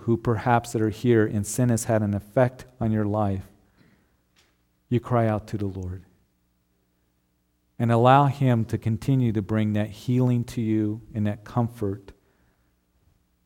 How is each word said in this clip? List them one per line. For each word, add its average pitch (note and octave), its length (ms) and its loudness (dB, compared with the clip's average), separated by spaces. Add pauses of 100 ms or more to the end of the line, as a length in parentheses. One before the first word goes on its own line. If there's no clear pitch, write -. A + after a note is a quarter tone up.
who A#2 140 2
perhaps A#2 540 0
that A2+ 120 -2
are A2 80 2
here A2+ 360 4
and G#2 180 -4
sin B2 260 0
has A2+ 140 0
had A2 180 0
an G2+ 120 0
effect B2 500 -2 (160)
on A2 120 0
your G#2+ 140 0
life, G2+ 440 -2 (1400)
you A#2+ 120 0
cry A#2 260 0
out G#2+ 220 -2
to A2 100 -8
the G2+ 80 -4
Lord F#2 380 -10 (1700)
and A#2 140 -2
allow B2+ 360 6
him B2+ 400 2
to A2 120 -4
continue A#2+ 540 0
to G#2+ 100 -2
bring G#2+ 300 -2
that G#2+ 180 -2
healing B2 540 0
to - 160 -8
you A2 400 0 (120)
and G#2 140 -2
that G#2 180 -6
comfort G#2+ 680 -4 (1300)